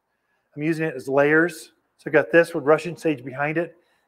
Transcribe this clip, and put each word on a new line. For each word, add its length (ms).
I'm 60
using 240
it 100
as 140
layers. 640
So 100
I've 60
got 180
this 220
with 120
Russian 300
sage 300
behind 320
it 180